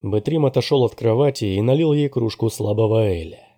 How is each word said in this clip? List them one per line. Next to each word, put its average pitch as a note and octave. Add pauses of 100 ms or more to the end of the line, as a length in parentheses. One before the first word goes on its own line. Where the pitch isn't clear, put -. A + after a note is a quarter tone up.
Бэтрим C#3
отошел C3
от A2+
кровати A#2
и G2
налил D3
ей D3
кружку A#2
слабого G#2+
эля. E2 (100)